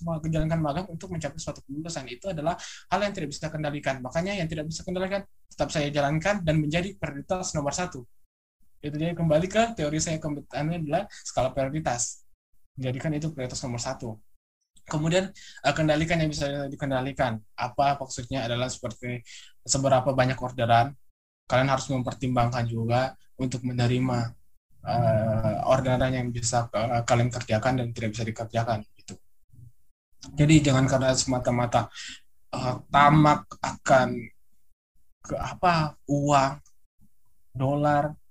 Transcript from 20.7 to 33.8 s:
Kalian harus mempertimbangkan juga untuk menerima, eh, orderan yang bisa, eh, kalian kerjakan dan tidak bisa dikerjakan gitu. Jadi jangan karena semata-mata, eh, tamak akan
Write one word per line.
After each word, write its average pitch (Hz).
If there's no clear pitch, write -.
Kalian 131
harus 135
mempertimbangkan 123
juga 120
untuk 127
menerima, 123
eh, 110
orderan 127
yang 127
bisa, 117
eh, 117
kalian 120
kerjakan 120
dan 120
tidak 110
bisa 117
dikerjakan 113
gitu. -
Jadi 151
jangan 135
karena 131
semata-mata, 123
eh, 127
tamak 147
akan 127